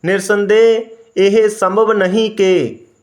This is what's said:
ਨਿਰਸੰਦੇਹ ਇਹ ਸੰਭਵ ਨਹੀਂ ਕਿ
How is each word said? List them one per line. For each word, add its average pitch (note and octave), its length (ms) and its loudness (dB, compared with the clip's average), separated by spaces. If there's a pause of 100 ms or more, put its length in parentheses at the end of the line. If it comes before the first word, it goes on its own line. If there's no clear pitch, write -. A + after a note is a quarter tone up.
ਨਿਰਸੰਦੇਹ G#3 760 0 (360)
ਇਹ G3+ 320 2
ਸੰਭਵ G#3 420 -2
ਨਹੀਂ G#3 400 0
ਕਿ F#3 480 -2 (220)